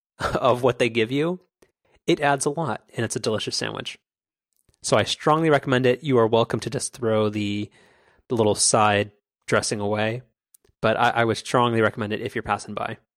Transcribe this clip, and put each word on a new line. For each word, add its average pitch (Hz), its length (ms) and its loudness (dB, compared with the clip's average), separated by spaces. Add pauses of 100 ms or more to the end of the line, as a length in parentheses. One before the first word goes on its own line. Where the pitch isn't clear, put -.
<laughs> - 140 -20
of 123 440 2
what 123 160 4
they 123 100 2
give 113 240 0
you, 160 260 -2 (680)
it 180 140 2
adds 143 260 2
a 151 40 0
lot, 143 320 -6 (140)
and 117 80 -2
it's 107 100 -6
a 117 60 -6
delicious 110 360 -4
sandwich. - 420 -8 (840)
So - 140 2
I 107 80 4
strongly 160 460 0
recommend 131 340 2
it. 123 180 2
You 135 140 0
are 113 100 4
welcome 113 340 0
to 113 100 -8
just - 240 -8
throw 110 340 0
the, 104 420 -4 (600)
the 123 60 -2
little 107 180 4
side 104 560 2 (360)
dressing 107 340 -2
away, 107 420 -4 (580)
but 110 160 2
I, 120 140 4
I 117 160 0
would 107 100 0
strongly 120 460 0
recommend 107 320 -2
it 110 80 -8
if 117 120 -8
you're 113 80 -6
passing 104 300 -6
by. 107 240 -8 (200)